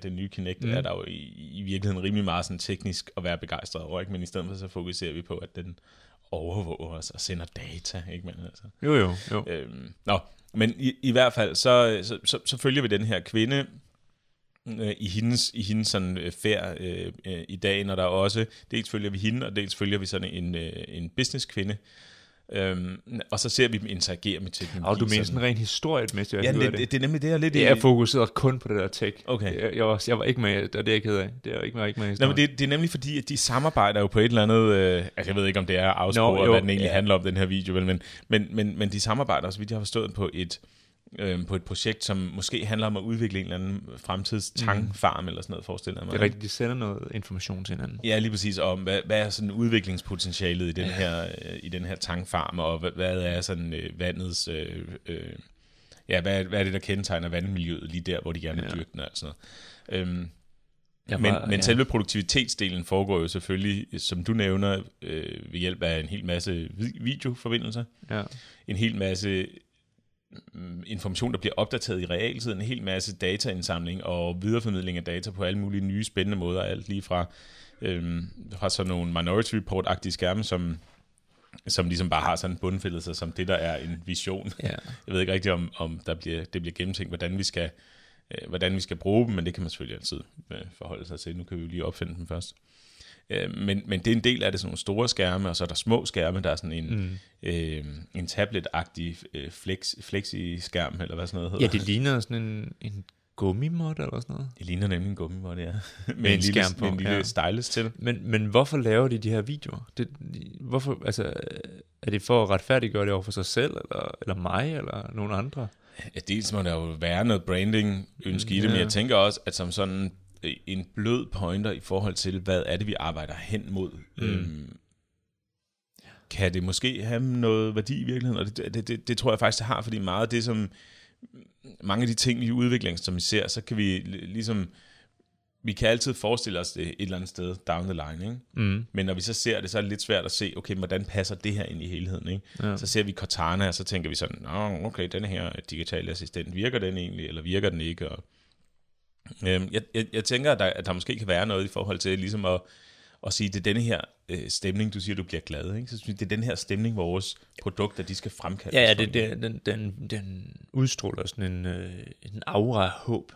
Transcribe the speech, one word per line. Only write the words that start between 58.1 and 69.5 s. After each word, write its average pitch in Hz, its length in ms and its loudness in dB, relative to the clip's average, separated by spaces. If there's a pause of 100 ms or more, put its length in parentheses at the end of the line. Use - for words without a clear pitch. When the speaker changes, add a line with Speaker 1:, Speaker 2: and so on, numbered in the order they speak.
Speaker 1:
hvor 85 100 -4
de 82 80 -4
gerne 80 220 -4
vil - 80 -6
Speaker 2:
Ja. 82 60 -4
Speaker 1:
dyrke 82 180 -6
den - 60 -10
og 69 140 -8
sådan 73 200 -10 (560)
noget. 92 180 0
Øhm, 87 220 -4 (800)
Speaker 2:
Jeg 101 120 0
Speaker 1:
men, 104 120 6
Speaker 2:
var, - 120 0
Speaker 1:
men 104 100 4
Speaker 2:
ja. 98 60 2
Speaker 1:
selve 123 240 6
produktivitetsdelen 101 1000 0
foregår 95 340 2
jo 82 80 0
selvfølgelig, 95 760 -2
som 87 220 -2
du 113 100 0
nævner, 98 480 4 (200)
øh, 78 380 -6 (140)
ved 87 60 -6
hjælp 87 240 -2
af 82 160 2
en 80 100 -4
hel 101 160 -6
masse 87 520 -2
vi-, 113 240 -4
videoforbindelser. 120 800 -2 (260)
Speaker 2:
Ja. 107 140 -2 (440)
Speaker 1:
En - 80 -2
hel 113 200 2
masse, 95 520 0 (1080)